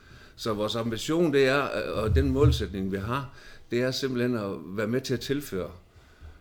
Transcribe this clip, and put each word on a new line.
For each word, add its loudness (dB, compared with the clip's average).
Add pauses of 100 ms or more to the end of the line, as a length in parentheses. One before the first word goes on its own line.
(360)
Så -4
vores -2
ambition, 0
det 6
er, 4 (320)
og 0
den 4
målsætning, 2
vi -2
har, -4 (360)
det 0
er 0
simpelthen 0
at -2 (140)
være -4
med 0
til -4
at -2
tilføre -4 (720)